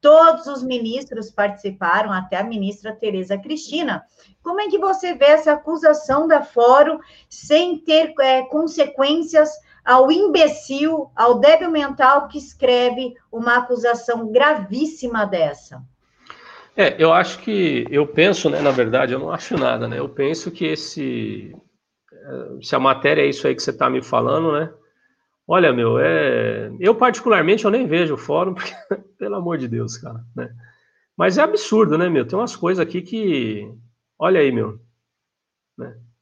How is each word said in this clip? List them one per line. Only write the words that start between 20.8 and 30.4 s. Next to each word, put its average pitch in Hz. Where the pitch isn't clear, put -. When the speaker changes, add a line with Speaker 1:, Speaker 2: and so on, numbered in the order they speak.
Speaker 2:
é, 131
se -
a 135
matéria 147
é 139
isso 139
aí 131
que 127
você 139
tá 127
me 131
falando, 139
né? 156
Olha, 170
meu, 117
é, 120
eu 202
particularmente, 214
eu 196
nem 247
vejo 165
o 123
Fórum, 175
<laughs> -
porque, -
pelo 202
amor 170
de 127
Deus, 117
cara, 117
né? -